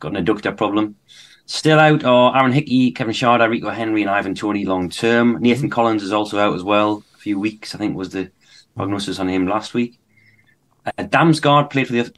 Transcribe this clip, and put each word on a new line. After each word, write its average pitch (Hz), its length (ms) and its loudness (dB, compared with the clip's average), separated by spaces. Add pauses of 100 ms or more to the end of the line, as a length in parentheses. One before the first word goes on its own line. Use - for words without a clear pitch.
Got - 160 -8
an 92 100 -2
adductor 101 300 -2
problem. 107 400 -2 (500)
Still 156 340 2
out 151 240 4
are 123 340 4
Aaron 127 160 4
Hickey, 127 380 2
Kevin 113 220 -4
Schade, 117 360 2
Rico 113 200 -4
Henry 107 320 -2
and 98 80 -2
Ivan 98 260 -2
Toney 104 300 -4
long 92 240 -2
term. 117 520 2
Nathan 120 280 2
Collins 113 340 0
is 95 80 -6
also 104 280 -2
out 104 160 2
as 90 80 -6
well. 104 400 0 (120)
A - 20 -20
few 101 220 -4
weeks, 107 360 -8
I - 20 -12
think, 98 180 -4
was 92 140 -8
the 95 220 -8 (440)
prognosis 98 440 -6
on 95 100 -2
him 92 180 0
last 104 260 -4
week. 120 260 -4 (840)
Uh, - 200 -8
Damsgaard 147 680 2
played 135 160 -2
for 123 80 -8
the, 120 240 -2